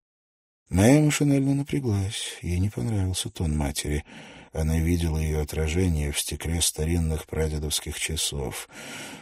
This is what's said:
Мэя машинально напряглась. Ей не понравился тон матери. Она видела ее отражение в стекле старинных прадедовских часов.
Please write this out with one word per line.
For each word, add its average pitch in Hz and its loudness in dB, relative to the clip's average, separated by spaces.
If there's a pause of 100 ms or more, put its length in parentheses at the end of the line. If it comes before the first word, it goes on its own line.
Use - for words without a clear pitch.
(720)
Мэя 123 8
машинально 143 4
напряглась. 120 -2
Ей 87 -2
не 101 2
понравился 104 -2
тон 76 0
матери. 73 -2 (480)
Она 80 2
видела 82 2
ее 76 0
отражение 78 0
в - -6
стекле 82 -4
старинных 80 0
прадедовских 78 -4
часов. - -4 (540)